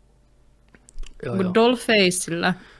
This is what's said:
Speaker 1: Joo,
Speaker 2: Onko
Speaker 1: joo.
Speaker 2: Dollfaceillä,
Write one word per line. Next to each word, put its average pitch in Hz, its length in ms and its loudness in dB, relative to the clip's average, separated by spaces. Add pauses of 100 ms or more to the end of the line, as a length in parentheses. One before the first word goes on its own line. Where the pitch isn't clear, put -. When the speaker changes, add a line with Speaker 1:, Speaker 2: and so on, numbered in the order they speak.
(1200)
Speaker 1:
Joo, 127 100 -8
Speaker 2:
Onko 190 100 0
Speaker 1:
joo. 180 100 -2
Speaker 2:
Dollfaceillä, 185 1000 2 (260)